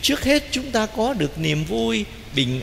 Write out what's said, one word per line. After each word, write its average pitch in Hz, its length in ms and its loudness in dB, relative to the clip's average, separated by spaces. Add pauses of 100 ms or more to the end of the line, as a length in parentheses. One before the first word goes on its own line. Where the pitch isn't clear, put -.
trước 285 220 2
hết 285 260 4
chúng 262 200 -4
ta 220 160 2
có 226 280 0
được 151 240 -2
niềm 156 260 2
vui, 226 400 0 (300)
bình 127 280 0